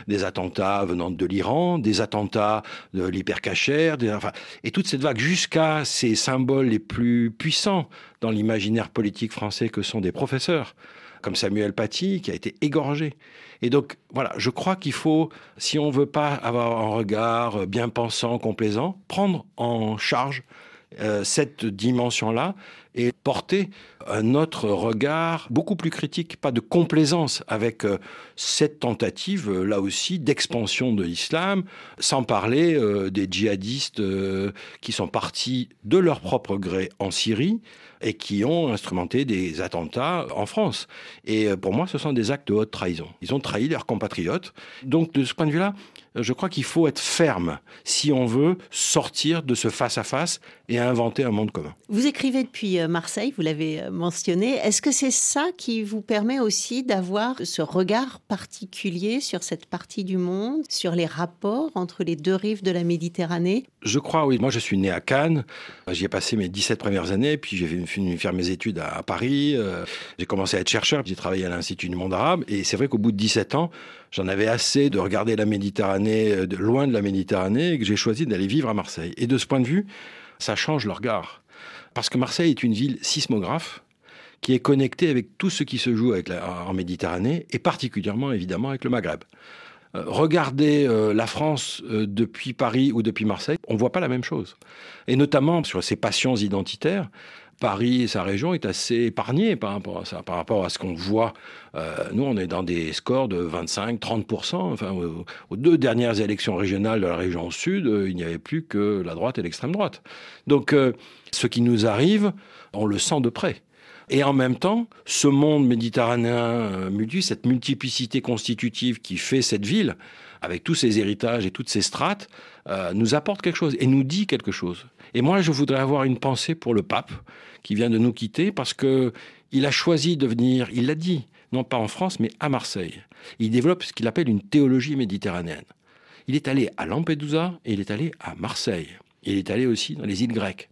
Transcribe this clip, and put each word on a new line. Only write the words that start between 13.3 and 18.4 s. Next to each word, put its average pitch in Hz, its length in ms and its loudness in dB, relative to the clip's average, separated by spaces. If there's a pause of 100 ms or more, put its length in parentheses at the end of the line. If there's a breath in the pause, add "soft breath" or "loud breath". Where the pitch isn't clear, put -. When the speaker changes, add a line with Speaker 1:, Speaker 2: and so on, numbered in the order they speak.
Speaker 1:
Et 120 80 0
donc, 139 280 2 (140)
voilà, - 260 -2
je - 120 0
crois 185 260 -2
qu'il 160 180 -6
faut, 156 360 2 (280 loud breath)
si - 200 -2
on 147 140 2
veut 139 140 4
pas 147 280 0
avoir 117 460 0
un 110 160 0
regard 110 720 0
bien 120 220 0
pensant, 117 500 -2
complaisant, 113 680 -2